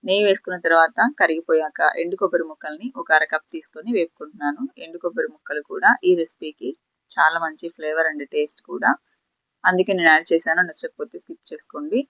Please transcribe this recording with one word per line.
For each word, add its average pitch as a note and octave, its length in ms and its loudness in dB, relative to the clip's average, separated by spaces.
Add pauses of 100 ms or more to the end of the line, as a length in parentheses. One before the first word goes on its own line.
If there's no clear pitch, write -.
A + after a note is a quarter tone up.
నెయ్యి G3 200 4
వేసుకున్న F#3 400 0
తర్వాత E3 420 4 (120)
కరిగిపోయాక D#3+ 600 0 (220)
ఎండు F3+ 180 -6
కొబ్బరి F3 300 0
ముక్కల్ని D#3 360 -12 (140)
ఒక D#3+ 160 -2
అర D#3 160 2
కప్ D#3 140 -4 (100)
తీసుకొని D#3+ 400 -12
వేపుకుంటున్నాను. D3+ 640 -4 (220)
ఎండు E3+ 180 -16
కొబ్బరి E3 320 -4
ముక్కలు D3+ 280 -10 (100)
కూడా F3+ 180 2 (180)
ఈ F#3 120 8
రెసిపీకి - 500 -8 (460)
చాలా D#3+ 280 4
మంచి D#3 300 -8
ఫ్లేవర్ D#3+ 380 -2
and D3 120 -8 (120)
టేస్ట్ - 340 -4
కూడా, - 200 0 (720)
అందుకే F#3 360 2
నేను E3 160 6
యాడ్ E3 180 2
చేశాను. E3 380 2
నచ్చకపోతే - 540 -10
స్కిప్ - 280 -16
చేసుకోండి. D#3 560 -6